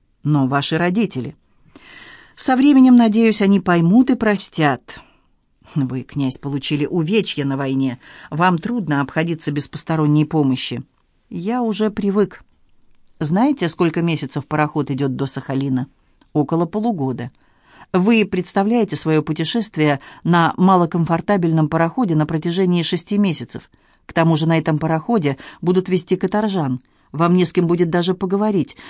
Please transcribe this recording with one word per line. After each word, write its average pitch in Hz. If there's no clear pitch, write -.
«Но 143
ваши 143
родители?» 175
«Со -
временем, 262
надеюсь, 226
они 196
поймут 180
и 254
простят». 165
«Вы, 131
князь, 131
получили 143
увечья 170
на 139
войне. 135
Вам 175
трудно 165
обходиться 160
без 147
посторонней 151
помощи». 135
«Я 214
уже 214
привык». 202
«Знаете, 185
сколько 170
месяцев 151
пароход 147
идет 135
до 139
Сахалина?» 135
«Около 165
полугода». 160
«Вы 208
представляете 196
свое 156
путешествие 156
на 170
малокомфортабельном 170
пароходе 165
на 151
протяжении 170
шести 180
месяцев. 165
К -
тому 165
же 156
на 165
этом 160
пароходе 160
будут 185
везти 180
каторжан. 185
Вам 170
не 180
с 170
кем 175
будет 170
даже 175
поговорить, 196